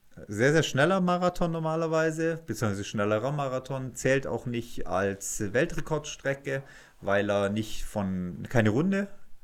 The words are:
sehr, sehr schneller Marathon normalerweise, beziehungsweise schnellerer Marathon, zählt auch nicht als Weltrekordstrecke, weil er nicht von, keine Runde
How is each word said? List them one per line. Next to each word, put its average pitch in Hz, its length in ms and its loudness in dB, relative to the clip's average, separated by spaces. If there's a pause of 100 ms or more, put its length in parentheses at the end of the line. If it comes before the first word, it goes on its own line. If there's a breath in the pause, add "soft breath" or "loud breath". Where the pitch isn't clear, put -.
(280)
sehr, 113 240 4
sehr 156 120 6
schneller 165 360 2
Marathon 180 520 2
normalerweise, 160 920 0
beziehungsweise 101 380 -2
schnellerer 107 480 0
Marathon, 131 640 -4
zählt 135 320 2
auch 110 200 -4
nicht 120 400 -4
als 98 640 -2
Weltrekordstrecke, 139 1080 -2 (380 loud breath)
weil 101 280 2
er 101 200 2
nicht 110 360 -2
von, 92 640 -2
keine 107 220 4
Runde 196 360 2 (360)